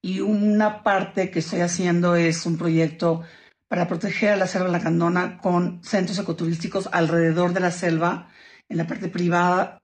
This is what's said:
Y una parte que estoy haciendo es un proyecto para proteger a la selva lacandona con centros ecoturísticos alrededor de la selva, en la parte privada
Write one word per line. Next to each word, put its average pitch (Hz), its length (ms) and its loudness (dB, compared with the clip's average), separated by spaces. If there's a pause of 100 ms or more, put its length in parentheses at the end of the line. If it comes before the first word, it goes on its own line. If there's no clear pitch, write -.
Y 190 200 -4
una 208 600 2
parte 190 460 0
que 165 100 -2
estoy 170 220 -4
haciendo 175 540 2
es 165 320 2
un 165 100 0
proyecto 165 640 0 (460)
para 175 200 0
proteger 202 440 0
a 208 60 4
la 190 100 0
selva 185 220 -2
lacandona 170 680 0
con 175 460 0
centros 185 340 -2
ecoturísticos 170 760 -4
alrededor 170 600 2
de 185 60 0
la 180 120 0
selva, 170 580 -2 (380)
en 190 100 -4
la 165 100 -2
parte 190 220 -6
privada 175 760 0